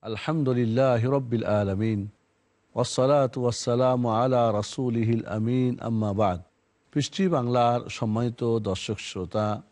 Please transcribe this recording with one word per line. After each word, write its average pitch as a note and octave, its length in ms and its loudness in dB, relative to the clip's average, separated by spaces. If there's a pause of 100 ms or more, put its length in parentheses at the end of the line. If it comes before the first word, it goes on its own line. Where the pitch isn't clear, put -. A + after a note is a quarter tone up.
আলহামদুলিল্লাহি B2 960 0 (100)
রাব্বিল A#2+ 300 -2 (140)
আলামিন। G#2 400 0 (760)
ওয়াসসালাতু C3 680 2
ওয়াসসালামু B2 640 0 (120)
আলা B2+ 220 2 (180)
রাসূলিহিল A#2 680 -2 (120)
আমিন, B2 340 0 (180)
আম্মা A2 300 0
বা'দ। F#2 200 2 (540)
পৃষ্টি D3 300 -2 (120)
বাংলার A#2+ 440 2 (180)
সম্মানিত A#2 440 -2 (280)
দর্শক G2 280 -4 (100)
শ্রোতা G2+ 400 -4 (240)